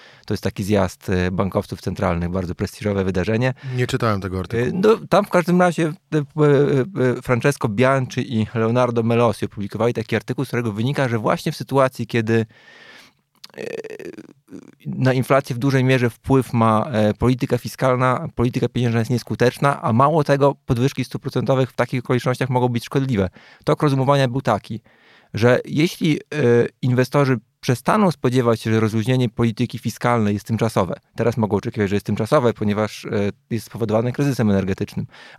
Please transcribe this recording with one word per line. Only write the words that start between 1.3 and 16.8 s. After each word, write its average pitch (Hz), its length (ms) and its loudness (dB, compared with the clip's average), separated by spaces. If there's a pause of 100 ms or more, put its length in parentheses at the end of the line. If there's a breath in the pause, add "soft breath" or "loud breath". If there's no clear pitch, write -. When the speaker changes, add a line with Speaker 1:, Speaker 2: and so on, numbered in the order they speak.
Speaker 1:
bankowców 95 500 -4
centralnych, 87 480 -2
bardzo 90 260 -4
prestiżowe 101 480 -4
wydarzenie. 107 500 -2 (220 loud breath)
Speaker 2:
Nie 123 120 -2
czytałem 107 340 -2
tego 92 180 -6
artykułu. 117 300 -4
Speaker 1:
E, 180 120 -4
no, 208 280 2
tam 202 160 4
w - 40 -12
każdym 175 320 2
razie, 170 260 0
e, 156 300 -4
e, 147 40 0 (960)
e, 127 40 -10
Francesco 127 480 0
Bianchi 123 680 0
i 107 140 0
Leonardo 117 500 2
Melosi 117 420 2
opublikowali 107 480 -2
taki 113 220 -4
artykuł, 123 300 -4
z - 20 -8
którego 120 240 -4
wynika, 127 380 -2
że 117 100 -2
właśnie 160 320 -2
w - 40 -6
sytuacji, 131 520 0
kiedy 113 380 2 (1120 loud breath)
e, - 60 -12 (1200)
na 131 280 0
inflację 135 420 0
w 120 40 -8
dużej 131 240 2
mierze 127 260 2
wpływ - 440 0
ma, 113 380 2